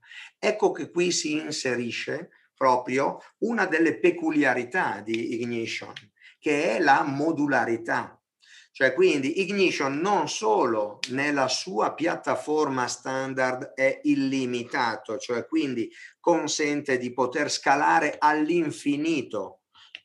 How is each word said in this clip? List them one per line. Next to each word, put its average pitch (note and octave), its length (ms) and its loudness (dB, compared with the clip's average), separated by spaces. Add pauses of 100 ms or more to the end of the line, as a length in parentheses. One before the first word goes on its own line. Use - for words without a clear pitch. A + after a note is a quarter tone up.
(380)
Ecco G#3 320 2
che - 200 -8
qui F3 200 0
si D#3 220 -2
inserisce C3+ 960 -4 (260)
proprio C3+ 640 2 (200)
una G#3+ 280 0
delle F3 320 2
peculiarità D3 1040 2
di A2+ 420 -4
Ignition, A#2 520 -6 (440)
che D#3 380 0
è - 40 0
la D3 220 6
modularità. C3+ 1120 0 (580)
Cioè C3 200 2
quindi E3 480 2
Ignition E3+ 560 0
non F3 320 0
solo C3 680 0 (120)
nella C#3 380 0
sua F#3+ 440 -2
piattaforma D3 960 0
standard C3 840 -4
è C3+ 300 2
illimitato, B2+ 1120 0
cioè A#2 280 -4
quindi C3+ 440 -2 (280)
consente D3 800 0
di B2 160 -4
poter C3 380 -2
scalare D3+ 680 2
all'infinito D3+ 1500 0 (400)